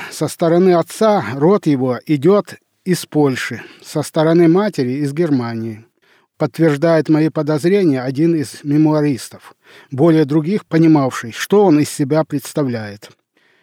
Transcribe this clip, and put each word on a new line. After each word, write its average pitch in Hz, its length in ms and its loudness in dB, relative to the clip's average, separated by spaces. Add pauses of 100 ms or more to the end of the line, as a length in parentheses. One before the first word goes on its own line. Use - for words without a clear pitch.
Со - 180 -6
стороны 175 460 2
отца 190 500 0 (120)
род 170 320 2
его 127 400 0
идёт 160 480 2 (280)
из 180 220 -2
Польши, 135 560 -2 (220)
со - 180 -6
стороны 165 460 2
матери — 160 460 0 (100)
из 139 100 -4
Германии, 117 720 -4 (540)
подтверждает 156 680 0
мои 156 200 2
подозрения 156 720 0
один 139 320 0
из 147 300 -6
мемуаристов, 147 920 -2 (380)
более 156 340 4
других 156 400 -2
понимавший, 147 640 2
что 202 320 0
он 156 160 4
из 147 120 -2
себя 151 320 -2
представляет. 117 880 -8 (520)